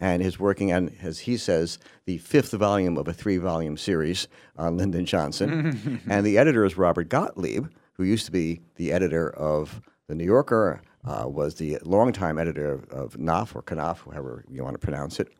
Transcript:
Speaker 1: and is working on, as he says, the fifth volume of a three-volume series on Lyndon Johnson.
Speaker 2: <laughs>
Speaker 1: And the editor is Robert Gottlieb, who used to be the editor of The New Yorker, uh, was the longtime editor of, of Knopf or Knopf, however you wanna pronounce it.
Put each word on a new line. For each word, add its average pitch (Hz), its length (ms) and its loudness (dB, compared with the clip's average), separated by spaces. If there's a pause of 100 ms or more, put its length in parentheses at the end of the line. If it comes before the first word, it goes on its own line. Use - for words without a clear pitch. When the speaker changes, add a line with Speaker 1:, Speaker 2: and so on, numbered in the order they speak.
Speaker 1:
and 90 200 2
is 92 160 0
working 98 360 2
on, 90 180 2 (100)
as 82 180 -8
he 120 180 -4
says, 85 420 0 (260)
the 87 120 -4
fifth 131 340 2
volume 98 460 2
of 73 100 -2
a 85 60 -4
three-volume 82 640 -2
series 85 500 0 (300)
on 85 180 0
Lyndon 90 300 0
Johnson. 113 1000 -2
Speaker 2:
<laughs> 120 60 -8
Speaker 1:
And 101 160 2
the 104 120 4
editor 123 280 6
is 87 120 0
Robert 87 300 2
Gottlieb, 117 600 -2 (260)
who 95 100 -4
used 107 220 2
to 80 80 -14
be 82 260 0 (160)
the 82 160 -4
editor 82 380 2
of 76 520 -2 (260)
The 76 80 -8
New 82 100 -4
Yorker, 110 560 4 (240)
uh, 60 240 -4
was 73 260 -2
the 82 280 -4
longtime 95 560 2
editor 76 340 -2
of, 67 160 -8
of 65 280 -10
Knopf 82 380 -2
or 58 80 -10 (100)
Knopf, 80 300 -4
however 67 460 -12
you 65 160 -8
wanna 64 140 -8
pronounce 71 420 -6
it. - 180 -4